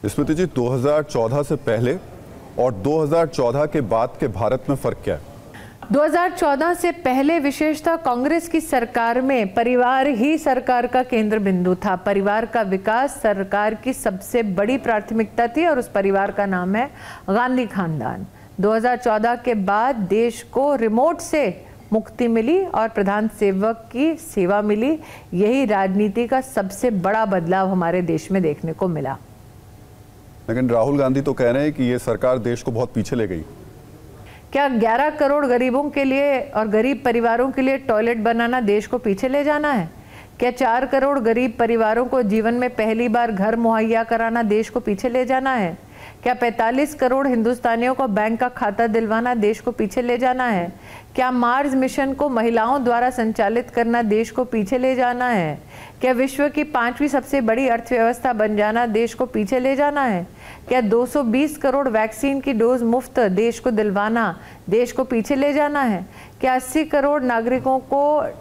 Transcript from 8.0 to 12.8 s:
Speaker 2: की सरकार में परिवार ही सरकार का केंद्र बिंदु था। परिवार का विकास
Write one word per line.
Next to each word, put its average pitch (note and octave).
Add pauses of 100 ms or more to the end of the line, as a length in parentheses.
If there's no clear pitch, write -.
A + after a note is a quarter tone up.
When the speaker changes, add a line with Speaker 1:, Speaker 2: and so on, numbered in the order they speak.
Speaker 2:
की D#4+
सरकार A#3
में B3
परिवार B3
ही C#4+
सरकार B3+
का B3+
केंद्र A3
बिंदु F#3
था। F#3+
परिवार G3+
का A3+
विकास G#3+